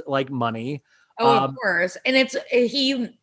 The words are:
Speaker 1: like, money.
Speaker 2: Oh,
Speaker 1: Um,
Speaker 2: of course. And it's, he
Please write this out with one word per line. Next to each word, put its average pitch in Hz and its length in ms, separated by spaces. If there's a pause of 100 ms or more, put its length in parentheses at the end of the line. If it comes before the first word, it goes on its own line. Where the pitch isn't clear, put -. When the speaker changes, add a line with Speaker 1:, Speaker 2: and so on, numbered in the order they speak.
Speaker 1:
like, 135 240
money. 120 500 (380)
Speaker 2:
Oh, 233 180
Speaker 1:
Um, - 60
Speaker 2:
of 135 140
course. 185 480
And 262 100
it's, 262 220 (120)
he 247 600 (140)